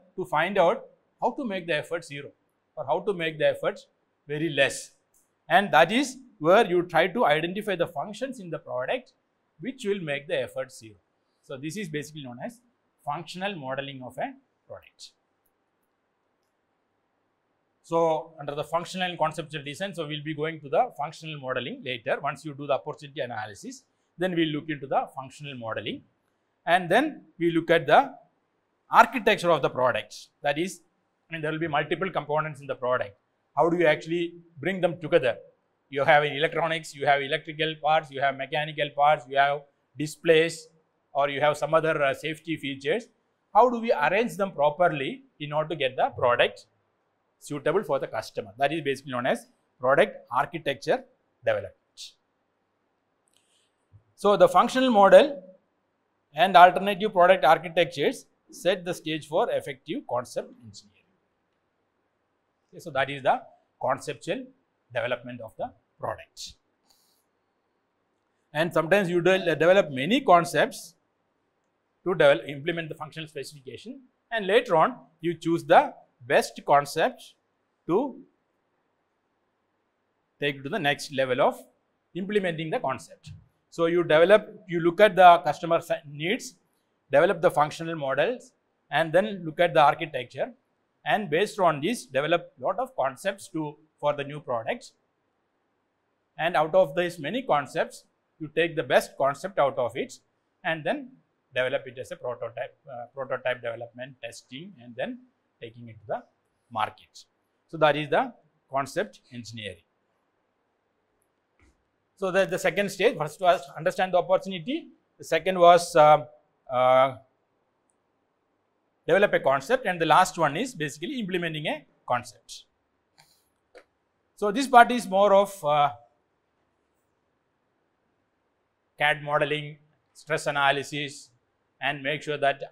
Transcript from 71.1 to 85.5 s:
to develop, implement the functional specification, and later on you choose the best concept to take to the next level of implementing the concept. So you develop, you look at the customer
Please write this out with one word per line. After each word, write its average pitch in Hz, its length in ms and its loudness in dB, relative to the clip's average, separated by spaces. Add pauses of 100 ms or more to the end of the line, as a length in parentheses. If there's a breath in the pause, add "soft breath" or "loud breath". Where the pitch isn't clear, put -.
to 185 100 -2
develop, 156 320 4
implement 156 420 -8
the 156 60 -14
functional 156 340 -14
specification, 143 720 -16 (300)
and 214 160 -6
later 208 300 2
on 170 200 2 (240)
you 165 140 -4
choose 165 300 -2
the 220 280 6 (280)
best 147 440 0
concept 156 720 0 (540)
to 226 320 -2 (2250)
take 143 220 -4
to 139 60 -10
the 208 100 -6
next 143 340 -4
level 131 280 0
of 233 180 2 (560)
implementing 180 560 -4
the 254 80 -2
concept. - 540 -10 (380)
So 165 160 0
you 170 180 2
develop, 175 640 4
you 165 100 -4
look 170 220 2
at 208 160 6
the 175 220 10
customer 165 420 -2